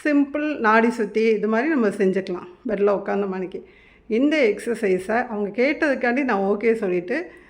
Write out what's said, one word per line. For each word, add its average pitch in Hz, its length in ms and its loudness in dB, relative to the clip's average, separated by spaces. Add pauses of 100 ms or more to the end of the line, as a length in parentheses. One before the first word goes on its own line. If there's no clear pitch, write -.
சிம்பிள் 294 540 0
நாடி 226 340 4
சுத்தி 220 300 -2
இது 220 260 2
மாதிரி 226 220 0
நம்ம 262 180 2
செஞ்சுக்கலாம் 190 600 -2 (200)
பெட்ல 202 340 2
உட்காந்த 202 260 -2
மணிக்கு. 185 420 -8 (380)
இந்த 277 300 2
எக்ஸர்சைஸை 214 920 0
அவங்க 208 340 -4
கேட்டதுக்காண்டி 262 640 0
நான் 220 180 0
ஓகே 208 320 2
சொல்லிட்டு 214 580 -4 (180)